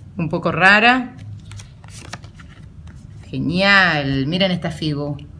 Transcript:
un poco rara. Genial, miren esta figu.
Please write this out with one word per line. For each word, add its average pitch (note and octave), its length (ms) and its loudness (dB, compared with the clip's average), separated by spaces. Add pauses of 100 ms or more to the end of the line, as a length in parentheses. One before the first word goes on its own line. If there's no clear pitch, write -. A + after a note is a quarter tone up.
(160)
un D#3+ 140 -6
poco E3+ 220 -2
rara. G#3+ 640 4 (2250)
Genial, D3+ 960 2
miren F#3 260 0
esta F3 200 -4
figu. D3 460 -6 (220)